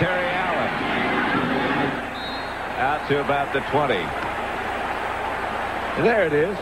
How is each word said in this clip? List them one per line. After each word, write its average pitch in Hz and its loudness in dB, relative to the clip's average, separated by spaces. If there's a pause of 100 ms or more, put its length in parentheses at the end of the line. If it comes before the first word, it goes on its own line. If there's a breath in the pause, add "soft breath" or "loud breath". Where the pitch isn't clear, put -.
Terry 180 2
Allen. 180 0 (2000)
Out 143 0
to 143 4
about 139 2
the 135 0 (100)
twenty. 127 2 (2000)
There 214 4
it 151 0
is. 165 2